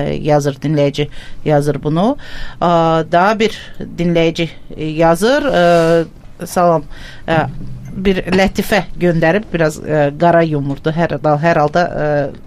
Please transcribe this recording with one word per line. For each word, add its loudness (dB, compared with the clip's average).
yazır 0
dinləyici, 0
yazır 0
bunu. 0
Ə, 0
daha 2
bir 0
dinləyici, 0
e, -8
yazır. 2
Ə, 2
salam. 2
Ə, 0
bir -2
lətifə 0
göndərib, 2
biraz, 0
ə, 0
qara 4
yumurdu. -2
Hər -2
hal-, 2
hər 2
halda, 2
ə, -2